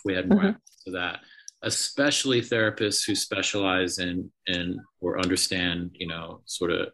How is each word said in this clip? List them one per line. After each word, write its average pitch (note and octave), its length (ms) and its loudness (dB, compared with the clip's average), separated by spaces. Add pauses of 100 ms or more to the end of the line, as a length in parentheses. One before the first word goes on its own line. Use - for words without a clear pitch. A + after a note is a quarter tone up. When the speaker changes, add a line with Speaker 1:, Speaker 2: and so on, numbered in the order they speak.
Speaker 1:
we G2 100 0
had F#2 140 -2
more G2+ 100 8
Speaker 2:
Mm-hmm. F#2+ 100 4
Speaker 1:
access - 360 -8
to F#2 60 -8
that, F2+ 280 -4 (420)
especially C3+ 800 2
therapists A2 640 0
who G#2+ 100 0
specialize F#2+ 840 0
in, F2+ 320 -4 (160)
in F2 320 -2 (200)
or F2+ 200 -2
understand, F2+ 720 0
you F2 140 -8
know, E2 380 -10
sort F2 260 -2
of F2 220 0